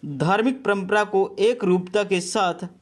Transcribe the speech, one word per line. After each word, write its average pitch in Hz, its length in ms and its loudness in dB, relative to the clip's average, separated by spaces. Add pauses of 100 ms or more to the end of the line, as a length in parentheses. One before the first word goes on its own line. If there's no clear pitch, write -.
धार्मिक 190 600 0
परंपरा 202 400 0
को 196 340 0
एक 233 260 2
रूपता 185 400 2
के 190 160 0
साथ 180 460 -2 (160)